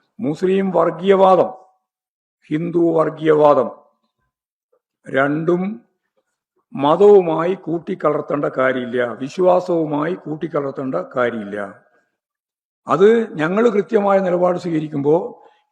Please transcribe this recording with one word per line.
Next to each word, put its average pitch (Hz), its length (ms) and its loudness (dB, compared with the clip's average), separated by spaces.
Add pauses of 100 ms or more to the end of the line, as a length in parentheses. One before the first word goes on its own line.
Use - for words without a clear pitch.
(200)
മുസ്ലിം 190 500 -2
വർഗീയവാദം, 175 840 2 (960)
ഹിന്ദു 165 280 -4
വർഗീയവാദം 156 920 2 (1400)
രണ്ടും 165 800 -2 (840)
മതവുമായി 170 840 4
കൂട്ടിക്കലർത്തേണ്ട 156 880 -4
കാര്യമില്ല, 123 680 -2
വിശ്വാസവുമായി 165 1000 -2
കൂട്ടിക്കലർത്തേണ്ട 147 800 -8
കാര്യമില്ല. 110 880 -6 (1080)
അത് 208 480 2
ഞങ്ങൾ 185 320 0
കൃത്യമായ 202 500 0
നിലപാട് 180 400 0
സ്വീകരിക്കുമ്പോൾ 151 880 -4 (260)